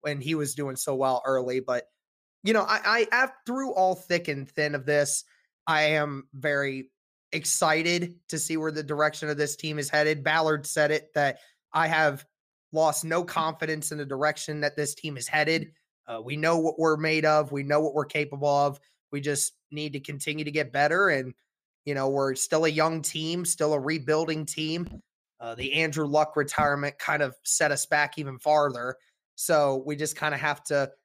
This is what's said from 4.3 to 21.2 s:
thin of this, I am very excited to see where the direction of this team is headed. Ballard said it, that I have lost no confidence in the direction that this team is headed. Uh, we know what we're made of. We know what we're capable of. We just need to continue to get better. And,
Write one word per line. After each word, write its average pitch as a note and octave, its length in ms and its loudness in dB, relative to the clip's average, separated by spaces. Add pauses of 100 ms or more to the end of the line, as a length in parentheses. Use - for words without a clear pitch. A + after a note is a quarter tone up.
thin D3 240 0
of C3+ 120 -4
this, D3 380 2 (420)
I D#3 160 4
am D3 500 0
very C#3 560 -2 (460)
excited E3+ 800 0 (140)
to D#3+ 100 -6
see D#3+ 180 -2
where D#3 160 -2
the D3+ 100 -6
direction D3+ 460 0
of D3 80 -2
this D3 200 -2
team D3+ 220 -6
is C#3+ 120 -6
headed. D3+ 340 2
Ballard D#3 420 2
said D3+ 240 2
it, D3+ 240 -2
that C#3+ 240 2 (340)
I D#3+ 160 2
have D#3 360 2 (480)
lost D#3 320 2
no E3 200 0
confidence D#3+ 680 -4
in D3+ 60 -8
the D3 80 -6
direction D3 540 -2
that D3 160 -2
this D3 180 -2
team D3 220 -10
is A#2+ 120 -10
headed. D#3 440 0 (340)
Uh, A#2 180 -10
we C3+ 120 -6
know E3 220 2
what D#3+ 200 0
we're D#3+ 180 4
made D#3 280 0
of. D3+ 280 4
We C#3 100 -4
know D3 180 2
what D3+ 140 0
we're D3 100 2
capable C#3+ 440 -2
of. C#3+ 320 2 (300)
We C#3+ 100 -6
just C#3+ 320 -2 (180)
need D3+ 220 -8
to C#3+ 80 -8
continue D3 440 -6
to D3 60 -6
get D3 220 -2
better. D3+ 360 2
And, C3 260 0 (500)